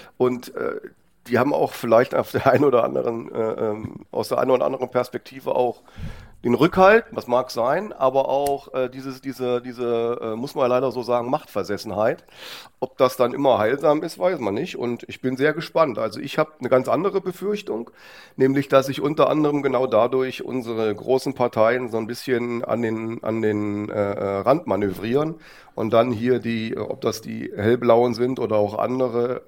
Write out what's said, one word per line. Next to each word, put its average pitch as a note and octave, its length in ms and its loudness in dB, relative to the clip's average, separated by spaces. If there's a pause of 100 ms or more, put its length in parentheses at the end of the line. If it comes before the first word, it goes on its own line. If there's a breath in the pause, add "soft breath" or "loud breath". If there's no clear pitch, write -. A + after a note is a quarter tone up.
(160 loud breath)
und, B2 400 -2
äh, - 240 -6 (480)
die A#2+ 100 0
haben C#3 160 2
auch D3+ 200 0
vielleicht A#2+ 420 4
auf - 160 -2
der B2+ 160 0
<laughs> C3 40 8
einen C3+ 120 6
oder B2 220 6
anderen, B2 480 -4
äh, A2+ 180 -2
ähm, G#2+ 600 -6
aus - 180 -4
der B2 80 0
einen B2+ 140 2
oder B2+ 140 4
anderen B2+ 240 -4
Perspektive B2+ 640 -4
auch B2 280 0 (600 loud breath)
den A#2+ 120 4
Rückhalt, F#3+ 580 6
das A#2 140 -8
mag B2 240 0
sein, C#3+ 420 -2
aber C3+ 340 2
auch, C#3 460 -2
äh, B2+ 160 -2
dieses, C3 320 -12
diese, B2 400 -2
diese, A#2+ 600 -2
äh, A2+ 140 -6
muss B2 200 -8
man C3+ 140 2
leider B2+ 220 2
so B2 100 -6
sagen, A#2+ 280 0
Machtversessenheit. G#2 960 -2 (560 loud breath)
Ob - 160 -6
das B2+ 180 4
dann B2 180 2
immer C3+ 260 4
heilsam D3 440 2
ist, E3+ 160 -10
weiß F3+ 220 0
man G2 120 -2
nicht. D3+ 240 -6
Und A#2+ 300 -6
ich - 140 -14
bin B2+ 160 -2
sehr D3+ 160 2
gespannt. D#3 440 0
Also A2 220 -4
ich - 180 -6
hab - 220 -2
eine B2 80 -6
ganz B2+ 220 4
andere F3+ 320 0
Befürchtung, G#3 720 -6 (440 loud breath)
nämlich, C3+ 320 2
dass C3+ 200 4
sich C#3 120 -6
unter D3+ 300 2
anderem D3 340 2
genau C3 240 0
dadurch A#2+ 560 0
unsere A2+ 500 -2
großen B2+ 400 -2
Parteien A#2+ 560 2
so A2 60 -4
ein A2 120 -2
bisschen A#2+ 580 -4
an A2+ 160 -2
den, A2+ 420 -4
an A2 180 -2
den, G#2 480 -2
äh, - 40 -10
äh, G2 460 -2
Rand C3 280 2
manövrieren G2+ 680 0 (400 loud breath)
und A2 180 -2
dann A#2+ 180 6
hier A#2+ 280 0
die, A2+ 340 -4
äh, - 60 -6
ob - 200 -8
das A2+ 220 -4
die A2+ 340 -10
Hellblauen A#2+ 600 4
sind B2 240 -2
oder A2 180 0
auch G#2 200 0
andere, A#2+ 720 -2